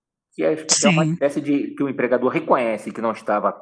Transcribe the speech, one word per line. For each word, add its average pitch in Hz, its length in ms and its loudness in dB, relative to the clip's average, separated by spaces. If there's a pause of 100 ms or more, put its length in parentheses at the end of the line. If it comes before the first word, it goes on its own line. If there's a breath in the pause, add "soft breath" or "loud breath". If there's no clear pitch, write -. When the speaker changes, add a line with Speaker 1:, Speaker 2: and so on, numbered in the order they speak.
(340)
Speaker 1:
que 160 100 -2
é, 160 120 2
que - 300 2
é - 20 6
uma 160 160 4
Speaker 2:
Sim. 156 80 0
Speaker 1:
espécie 143 280 -2
de, 143 340 -2
que - 80 -4
o 139 60 -2
empregador 123 420 0
reconhece 120 600 0
que - 100 -10
não 113 100 0
estava 104 360 -2 (140)